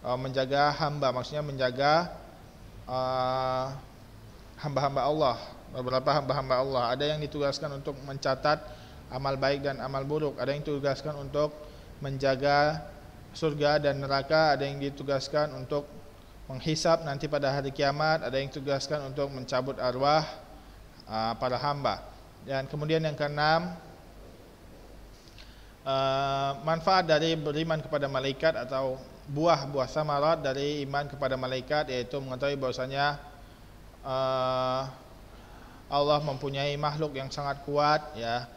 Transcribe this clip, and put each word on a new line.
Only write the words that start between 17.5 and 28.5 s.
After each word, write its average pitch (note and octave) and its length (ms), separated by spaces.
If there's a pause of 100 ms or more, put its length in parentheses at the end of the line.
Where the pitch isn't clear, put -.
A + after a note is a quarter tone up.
hari C#3 160
kiamat, D3 560
ada C3 160
yang C#3 80
ditugaskan C#3 640
untuk C#3 160
mencabut C3 480
arwah, C#3 480 (800)
eh, A2 320
para B2 240
hamba. C#3 400 (400)
Dan C3+ 240
kemudian D3+ 400
yang D3+ 80
keenam, D3+ 640 (2000)
eh, C3+ 680 (140)
manfaat E3 400
dari D#3+ 320
beriman D#3 480
kepada C#3 240
malaikat C3+ 560